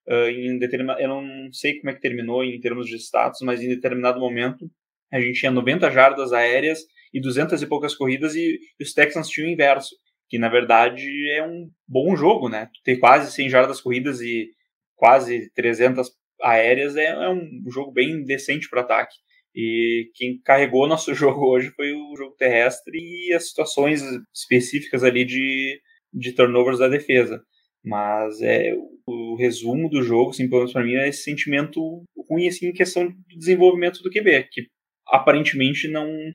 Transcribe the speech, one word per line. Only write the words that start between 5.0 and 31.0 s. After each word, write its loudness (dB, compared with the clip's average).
a -2
gente -2
tinha 0
noventa 2
jardas 4
aéreas 2
e -4
duzentas -2
e -6
poucas -4
corridas -2
e, -2
e -10
os -12
Texans 2
tinham -6
o -4
inverso, 2
que -6
na 0
verdade 2
é -2
um -12
bom 0
jogo, 2
né? -8
Tu -20
ter 2
quase 6
cem -4
jardas 4
corridas -4
e -6
quase 4
trezentas 0
aéreas 2
é, 0
é -2
um -8
jogo -8
bem 0
decente -6
pro -2
ataque. -2
E -2
quem -8
carregou 4
nosso -2
<laughs> -4
jogo 2
hoje 2
foi -6
o -12
jogo -14
terrestre 0
e -6
as -2
situações -2
específicas -2
ali 4
de, -4
de -8
turnovers 4
da 4
defesa. 0
Mas -4
é, 2
o, -10
o -6
resumo -2
do 0
jogo, 2
assim, -4
pelo 2
menos -2
pra 0
mim, -2
é 0